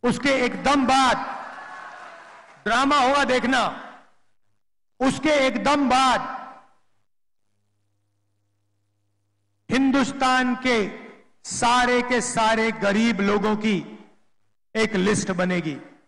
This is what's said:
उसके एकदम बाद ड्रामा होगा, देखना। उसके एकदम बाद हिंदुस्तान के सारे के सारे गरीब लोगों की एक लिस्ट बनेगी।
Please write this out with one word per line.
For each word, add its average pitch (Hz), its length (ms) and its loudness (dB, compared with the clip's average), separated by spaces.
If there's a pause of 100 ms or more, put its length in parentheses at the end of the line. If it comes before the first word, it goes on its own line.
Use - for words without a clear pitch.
उसके 247 260 0
एकदम 247 580 0
बाद 262 300 4 (1500)
ड्रामा 269 360 2
होगा, 277 240 4
देखना। 233 680 -2 (1080)
उसके 269 300 0
एकदम 269 580 2
बाद 254 320 2 (3500)
हिंदुस्तान 254 840 2
के 233 420 -2 (460)
सारे 247 580 2
के 247 180 0
सारे 220 520 0
गरीब 208 480 0
लोगों 208 360 2
की 208 520 -4 (680)
एक 220 180 0
लिस्ट 196 360 0
बनेगी। 175 480 -2 (300)